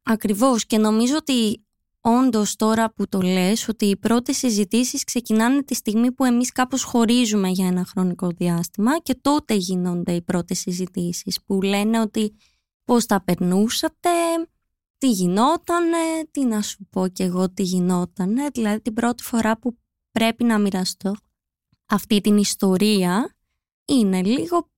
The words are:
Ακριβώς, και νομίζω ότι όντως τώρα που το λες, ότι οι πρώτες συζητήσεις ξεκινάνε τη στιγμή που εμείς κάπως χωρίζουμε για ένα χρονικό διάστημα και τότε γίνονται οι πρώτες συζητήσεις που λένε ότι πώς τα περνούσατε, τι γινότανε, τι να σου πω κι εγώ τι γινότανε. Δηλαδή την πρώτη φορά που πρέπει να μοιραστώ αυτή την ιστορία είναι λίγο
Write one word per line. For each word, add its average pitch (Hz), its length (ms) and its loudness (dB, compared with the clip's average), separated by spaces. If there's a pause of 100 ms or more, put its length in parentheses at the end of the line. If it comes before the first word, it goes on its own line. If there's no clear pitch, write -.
Ακριβώς, 220 640 0
και 214 120 0
νομίζω 220 380 2
ότι 240 480 -2 (420)
όντως 226 500 2
τώρα 220 360 0
που - 160 -4
το 190 120 -2
λες, 185 480 0
ότι 214 160 -2
οι 202 120 2
πρώτες 247 400 0
συζητήσεις 233 680 -2
ξεκινάνε 240 580 0
τη 262 120 -6
στιγμή 233 380 0
που 262 120 -2
εμείς 247 280 2
κάπως 254 300 -2
χωρίζουμε 220 680 2
για 185 180 0
ένα 180 180 0
χρονικό 185 440 -2
διάστημα 180 720 -2
και 262 200 -4
τότε 294 340 0
γίνονται 180 580 -2
οι 170 100 -2
πρώτες 180 360 -4
συζητήσεις 180 840 -6
που 196 200 -2
λένε 208 380 0
ότι 214 360 -2 (480)
πώς 240 220 2
τα 202 180 2
περνούσατε, 202 840 0 (880)
τι 262 120 2
γινότανε, 320 1200 0
τι 277 140 -4
να 214 180 0
σου - 280 -10
πω 185 180 -2
κι 185 140 -8
εγώ 185 300 0
τι 202 100 -4
γινότανε. 185 880 -2
Δηλαδή 214 280 -2
την 233 120 -6
πρώτη 240 300 -4
φορά 220 360 -2
που 240 200 -6 (320)
πρέπει 226 340 0
να 226 140 2
μοιραστώ 196 560 -2 (720)
αυτή 208 340 0
την 202 160 4
ιστορία 196 1000 2 (480)
είναι 190 380 2
λίγο 320 560 -2